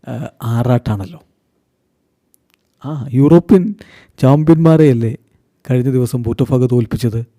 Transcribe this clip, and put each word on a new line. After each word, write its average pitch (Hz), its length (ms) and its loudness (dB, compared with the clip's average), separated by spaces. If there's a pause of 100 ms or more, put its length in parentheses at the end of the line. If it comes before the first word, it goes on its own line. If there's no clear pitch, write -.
ആ, 123 220 -12 (140)
ആറാട്ടാണല്ലോ. 117 760 -4 (1700)
ആ, 139 280 -10
യൂറോപ്യൻ 170 640 2 (460)
ചാമ്പ്യന്മാരെയല്ലേ 151 960 2 (520)
കഴിഞ്ഞ 127 280 0
ദിവസം 123 240 -4
ബോട്ടോഫാഗ 123 440 -2
തോൽപ്പിച്ചത്? 117 600 -2 (140)